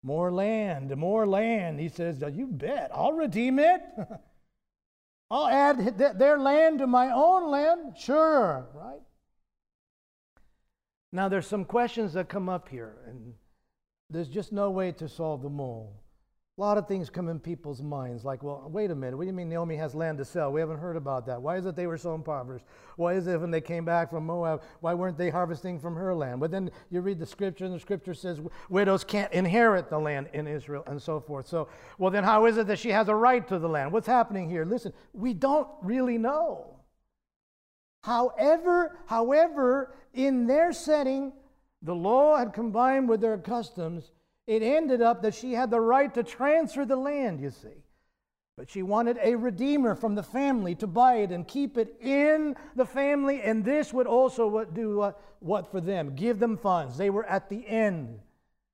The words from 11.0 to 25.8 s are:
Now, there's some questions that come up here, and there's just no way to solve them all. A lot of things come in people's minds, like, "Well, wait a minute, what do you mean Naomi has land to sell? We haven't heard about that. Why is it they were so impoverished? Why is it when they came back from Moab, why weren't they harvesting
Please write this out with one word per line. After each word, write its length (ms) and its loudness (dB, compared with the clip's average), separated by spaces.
Now, 160 -2
there's 180 -2
some 180 -4
questions 500 -2
that 140 -4
come 200 -6
up 200 -6
here, 280 -14
and 280 -18
there's 180 -6
just 220 -8
no 220 -2
way 180 -2
to 180 -10
solve 340 -6
them 180 -8
all. 400 -10
A 40 -10
lot 180 2
of 80 -4
things 240 -4
come 180 -6
in 120 -6
people's 420 -10
minds, 420 -8
like, 200 -8
"Well, 240 -10
wait 240 -4
a 20 -2
minute, 220 -6
what 80 -6
do 20 -6
you 60 -6
mean 160 -8
Naomi 260 -4
has 180 -6
land 260 -4
to 60 -6
sell? 280 -4
We 80 0
haven't 180 -4
heard 180 -8
about 300 -6
that. 160 -8
Why 140 -4
is 100 -6
it 80 -6
they 140 -4
were 100 -6
so 160 -6
impoverished? 500 -8
Why 200 0
is 120 -2
it 140 0
when 100 -4
they 100 0
came 240 -6
back 240 0
from 180 -6
Moab, 360 -2
why 160 -2
weren't 240 -4
they 120 0
harvesting 500 -4